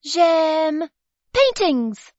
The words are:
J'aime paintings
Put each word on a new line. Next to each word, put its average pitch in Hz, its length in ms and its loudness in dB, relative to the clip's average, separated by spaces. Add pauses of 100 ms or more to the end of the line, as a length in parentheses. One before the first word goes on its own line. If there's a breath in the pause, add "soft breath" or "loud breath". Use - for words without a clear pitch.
J'aime 320 840 0 (460)
paintings 311 840 -2